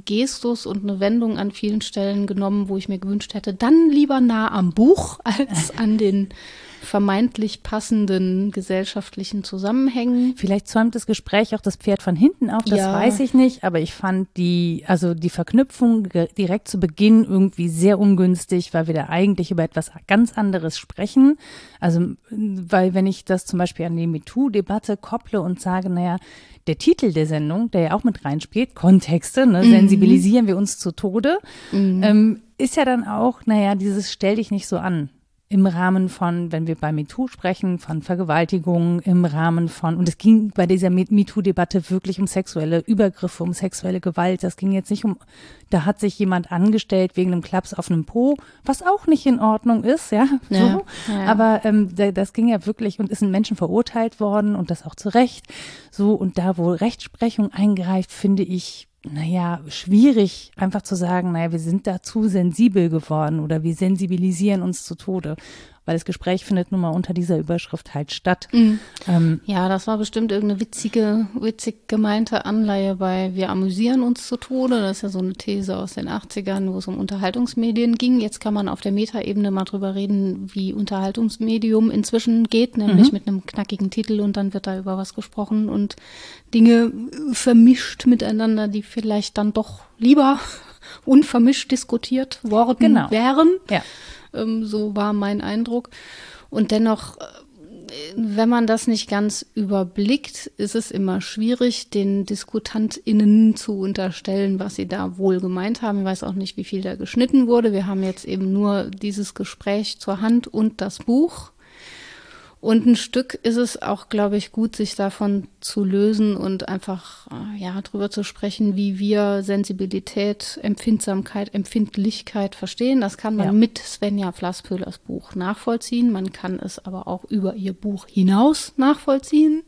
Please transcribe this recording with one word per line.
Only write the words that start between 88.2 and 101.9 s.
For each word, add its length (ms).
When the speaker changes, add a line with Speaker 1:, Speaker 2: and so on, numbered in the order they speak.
Speaker 1:
die 160
vielleicht 540
dann 160
doch 300
lieber 400
<laughs> 340
unvermischt 640
diskutiert 720
worden 340
Speaker 2:
Genau. 160
Speaker 1:
wären. 380
Speaker 2:
Ja. 120
Speaker 1:
Ähm, 320
so 300
war 180
mein 280
Eindruck. 480
Und 220
dennoch, 460
äh, 40
wenn 320
man 180
das 200
nicht 220
ganz 360
überblickt, 1040
ist 180
es 160
immer 300
schwierig, 680
den 360